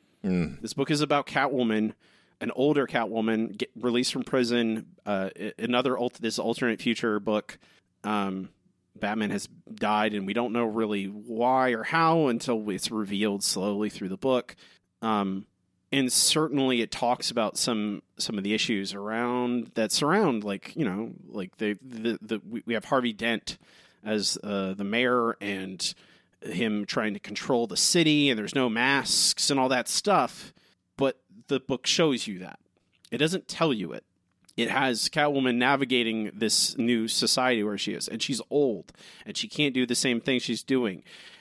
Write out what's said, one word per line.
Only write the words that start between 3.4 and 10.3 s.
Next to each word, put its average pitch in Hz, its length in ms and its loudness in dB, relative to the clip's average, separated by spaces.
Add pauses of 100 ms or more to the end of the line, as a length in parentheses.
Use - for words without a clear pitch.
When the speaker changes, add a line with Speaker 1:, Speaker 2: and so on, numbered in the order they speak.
Speaker 2:
get, - 160 -4
released 123 380 0
from 131 100 -4
prison, 117 640 0 (180)
uh, 98 320 -2
a-, 101 220 -8
another 123 400 0
alt-, 123 220 -4
this 113 180 -2
alternate 113 420 0
future 110 380 0
book. 104 400 -2 (460)
Um, 98 460 -2 (440)
Batman 107 360 -2
has 98 180 -4 (260)
died, 107 400 2
and 98 120 -4
we 101 60 -2